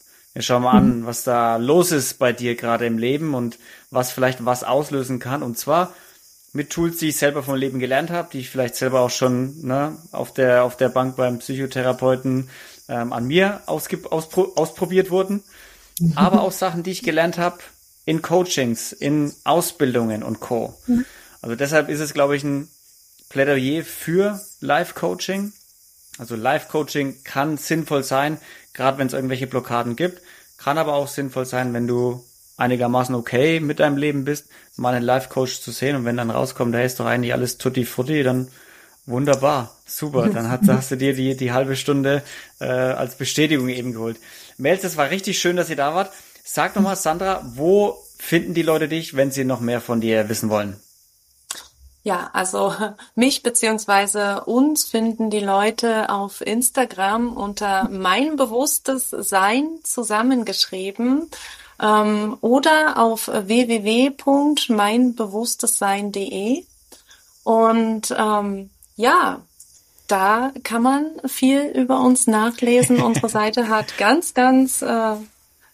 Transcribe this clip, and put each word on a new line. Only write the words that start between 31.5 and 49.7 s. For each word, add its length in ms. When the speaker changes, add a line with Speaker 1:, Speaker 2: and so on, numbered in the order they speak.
Speaker 1:
wenn 140
du 360
einigermaßen 580
okay 440
mit 200
deinem 180
Leben 280
bist, 200
mal 160
einen 120
Life-Coach 560
zu 100
sehen. 240
Und 100
wenn 120
dann 120
rauskommt, 460
hey, 100
ist 140
doch 80
eigentlich 260
alles 240
tutti 260
frutti, 400
dann 240
wunderbar, 680
super. 440
Dann 200
hat, 140
Speaker 2:
<laughs> 40
Speaker 1:
hast 240
du 60
dir 180
die, 200
die 160
halbe 240
Stunde, 460
äh, 60
als 500
Bestätigung 540
eben 240
geholt. 240
Melz, 260
es 140
war 120
richtig 300
schön, 160
dass 140
ihr 60
da 200
wart. 160
Sag 320
nochmal, 200
Sandra, 460
wo 420
finden 340
die 80
Leute 260
dich, 280
wenn 160
sie 140
noch 160
mehr 200